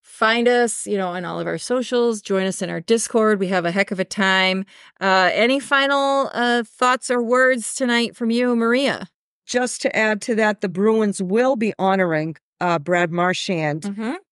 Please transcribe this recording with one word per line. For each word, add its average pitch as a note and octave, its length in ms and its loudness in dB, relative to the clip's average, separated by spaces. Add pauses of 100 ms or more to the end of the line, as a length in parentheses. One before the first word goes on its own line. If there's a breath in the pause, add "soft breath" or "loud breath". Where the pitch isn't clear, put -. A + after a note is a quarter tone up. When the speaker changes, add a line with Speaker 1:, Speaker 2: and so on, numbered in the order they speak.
Speaker 1:
Find A#3 480 0
us, A#3+ 380 0
you G3+ 100 -4
know, F#3+ 120 -4
on F3 180 -8
all E3+ 140 -6
of E3+ 60 -6
our E3 120 -4
socials. A#3+ 640 -2
Join F#3+ 240 -2
us F#3+ 160 -4
in E3+ 80 -8
our E3+ 100 -6
Discord. A3 580 2
We F#3 100 -2
have F3+ 180 0
a E3+ 40 0
heck G3 200 0
of F#3+ 100 -6
a F#3+ 40 0
time. F#3+ 600 0 (340 loud breath)
Uh, F#3+ 360 4
any B3 260 2
final, C#4 720 0
uh, A#3+ 320 0
thoughts B3+ 460 -2
or B3 120 0
words B3 520 2
tonight A#3 420 0
from A#3 140 -2
you, A#3+ 260 2
Maria? A3+ 520 0 (380)
Speaker 2:
Just B3 360 -4
to - 120 -2
add G#3+ 280 0
to A#3 140 -2
that, G#3+ 260 0
the G3 80 -4
Bruins G#3 520 0
will A#3+ 340 0
be G#3 220 -2
honoring, F3 580 0 (240)
uh, F3 180 0
Brad F3 340 0
Marchand E3+ 680 -2
Speaker 1:
Mm-hmm. G#3+ 300 -6 (200)